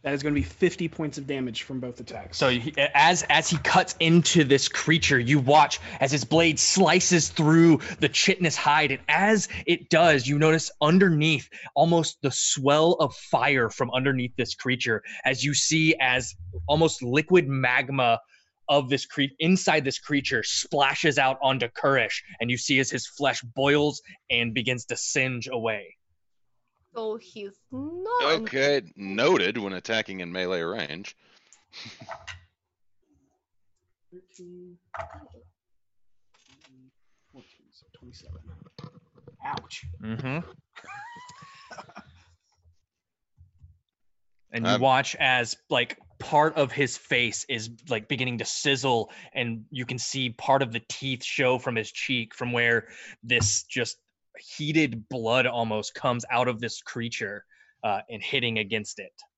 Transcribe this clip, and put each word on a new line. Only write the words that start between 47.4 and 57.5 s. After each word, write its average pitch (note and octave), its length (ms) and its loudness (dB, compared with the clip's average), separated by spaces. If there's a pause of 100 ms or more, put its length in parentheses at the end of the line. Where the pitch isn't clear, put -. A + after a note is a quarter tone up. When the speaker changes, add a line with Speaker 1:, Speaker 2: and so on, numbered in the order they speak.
Speaker 2:
is, A2+ 200 -6 (220)
like, A2 180 -4
beginning B2+ 300 -4
to G#2+ 80 -6
sizzle, B2+ 640 0 (240)
and A#2 360 -6
you B2+ 140 -10
can B2 140 -8
see B2+ 320 -6
part C3+ 320 0
of A#2 100 -4
the A#2 160 -6
teeth C3 340 -8
show B2+ 360 0
from A#2+ 180 -6
his G#2+ 160 -4
cheek A#2+ 420 -6
from B2 180 -8
where A#2+ 360 0 (340)
this A#2 420 -2
just - 340 -6 (400)
heated D3 720 -4
blood B2 360 0
almost A2+ 480 -4
comes A#2+ 360 -2
out B2 180 0
of A2+ 120 -4
this A#2 200 -10
creature, A2+ 640 -10 (380)